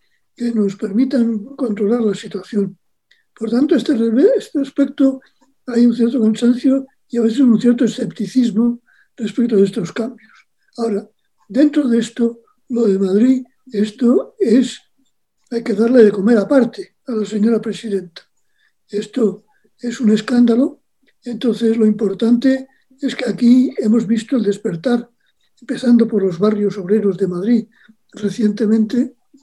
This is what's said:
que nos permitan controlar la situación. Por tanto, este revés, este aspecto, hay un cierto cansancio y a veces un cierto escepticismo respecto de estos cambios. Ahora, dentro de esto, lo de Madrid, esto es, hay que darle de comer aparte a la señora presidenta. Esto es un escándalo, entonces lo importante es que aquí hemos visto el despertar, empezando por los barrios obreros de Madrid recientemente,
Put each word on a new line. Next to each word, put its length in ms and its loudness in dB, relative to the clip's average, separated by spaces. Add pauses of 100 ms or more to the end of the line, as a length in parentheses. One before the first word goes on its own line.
(340)
que 180 -6
nos 260 -2
permitan 640 -2 (140)
controlar 420 -2
la 160 -2
situación. 640 -8 (600)
Por 120 -8
tanto, 260 2
este 220 0
revés, 400 2
este 240 -4
aspecto, 580 0 (480)
hay 180 2
un 80 4
cierto 280 0
cansancio 640 2 (220)
y 100 -6
a 40 2
veces 180 0
un 220 4
cierto 240 2
escepticismo 960 -2 (340)
respecto 400 -2
de 80 4
estos 300 -4
cambios. 380 -10 (460)
Ahora, 300 -4 (400)
dentro 400 2
de 120 2
esto, 400 -4 (300)
lo 180 0
de 100 2
Madrid, 480 2 (260)
esto 680 0
es, 420 0 (680)
hay 120 -4
que 100 -4
darle 300 4
de 80 6
comer 280 2
aparte 560 -2 (120)
a 40 -10
la 140 -4
señora 360 -2
presidenta. 600 -8 (640)
Esto 560 -4 (340)
es 220 -8
un 100 2
escándalo, 720 2 (420)
entonces 540 -2
lo 80 2
importante 800 0 (320)
es 160 -6
que 140 -6
aquí 480 4
hemos 300 0
visto 280 -2
el 80 0
despertar, 640 -2 (540)
empezando 460 2
por 160 -2
los 160 -2
barrios 380 0
obreros 400 0
de 100 -2
Madrid 400 -2 (460)
recientemente, 1000 -2 (300)